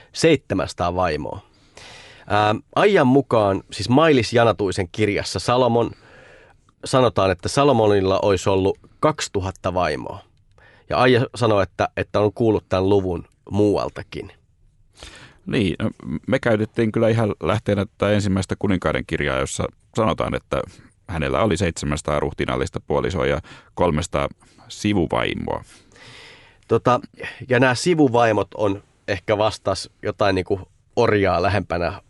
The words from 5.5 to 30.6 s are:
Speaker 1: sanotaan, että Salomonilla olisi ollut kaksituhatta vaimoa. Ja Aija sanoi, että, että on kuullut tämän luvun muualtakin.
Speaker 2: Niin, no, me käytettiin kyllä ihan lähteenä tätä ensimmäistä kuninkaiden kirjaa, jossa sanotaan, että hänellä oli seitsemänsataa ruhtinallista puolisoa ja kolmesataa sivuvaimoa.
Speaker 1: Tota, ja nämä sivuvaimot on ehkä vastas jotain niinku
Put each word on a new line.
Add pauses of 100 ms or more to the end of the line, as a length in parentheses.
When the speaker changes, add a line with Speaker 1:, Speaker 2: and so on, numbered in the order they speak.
Speaker 1:
sanotaan,
että
Salomonilla
olisi
ollut (220)
kaksituhatta
vaimoa. (720)
Ja
Aija
sanoi,
että,
että
on
kuullut
tämän
luvun (260)
muualtakin. (1160)
Speaker 2:
Niin,
no, (360)
me
käytettiin
kyllä
ihan
lähteenä
tätä
ensimmäistä
kuninkaiden
kirjaa,
jossa (320)
sanotaan,
että (460)
hänellä
oli
seitsemänsataa
ruhtinallista
puolisoa
ja (340)
kolmesataa (400)
sivuvaimoa. (1040)
Speaker 1:
Tota, (480)
ja
nämä
sivuvaimot
on (260)
ehkä
vastas (120)
jotain
niinku (360)